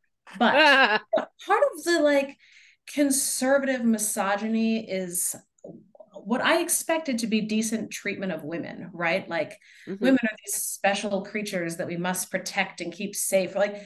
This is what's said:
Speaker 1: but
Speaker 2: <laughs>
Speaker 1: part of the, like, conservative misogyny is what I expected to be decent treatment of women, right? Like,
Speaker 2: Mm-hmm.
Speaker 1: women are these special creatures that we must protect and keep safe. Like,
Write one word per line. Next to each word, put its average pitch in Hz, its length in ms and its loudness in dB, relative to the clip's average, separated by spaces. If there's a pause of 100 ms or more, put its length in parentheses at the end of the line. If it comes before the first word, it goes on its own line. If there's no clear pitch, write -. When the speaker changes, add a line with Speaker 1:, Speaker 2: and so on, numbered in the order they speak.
(380)
Speaker 1:
but 240 140 6
Speaker 2:
<laughs> 269 640 6
Speaker 1:
part - 460 0 (140)
of 302 80 -14
the, 339 160 2
like, 285 360 2 (500)
conservative 269 1000 2
misogyny 220 1040 0
is 185 460 -4 (840)
what 233 240 -4
I 311 220 2
expected 320 560 -2
to 233 80 -4
be 214 160 0
decent 214 480 -2
treatment 190 420 -6
of 151 120 -8
women, 165 500 -10
right? 175 340 -2
Like, 165 300 -6 (280)
Speaker 2:
Mm-hmm. 196 160 -8
Speaker 1:
women 254 200 6
are 214 140 -2 (100)
these - 80 -6
special 196 680 -2
creatures 190 540 -6
that 180 100 -6
we 170 120 -6
must 180 320 -4
protect 190 500 -4
and 175 120 -8
keep 202 220 -10
safe. 185 400 0
Like, 202 320 0